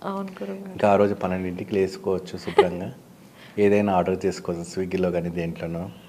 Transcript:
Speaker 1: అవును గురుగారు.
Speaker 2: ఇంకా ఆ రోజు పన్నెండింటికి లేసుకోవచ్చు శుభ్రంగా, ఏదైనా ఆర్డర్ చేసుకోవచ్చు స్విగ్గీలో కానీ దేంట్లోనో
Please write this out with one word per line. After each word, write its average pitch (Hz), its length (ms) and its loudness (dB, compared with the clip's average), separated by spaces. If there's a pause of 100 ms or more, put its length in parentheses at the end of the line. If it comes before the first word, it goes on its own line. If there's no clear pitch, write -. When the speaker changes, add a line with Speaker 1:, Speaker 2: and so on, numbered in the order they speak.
Speaker 1:
అవును 196 240 -6
గురుగారు. 196 440 -10
Speaker 2:
ఇంకా - 160 2
ఆ 98 80 8
రోజు 101 180 4
పన్నెండింటికి 92 600 -4
లేసుకోవచ్చు 92 640 0
శుభ్రంగా, 90 560 0 (640)
ఏదైనా 101 340 6
ఆర్డర్ 90 340 2
చేసుకోవచ్చు - 380 -4
స్విగ్గీలో 185 460 -2
కానీ 175 200 0
దేంట్లోనో 170 600 -6 (180)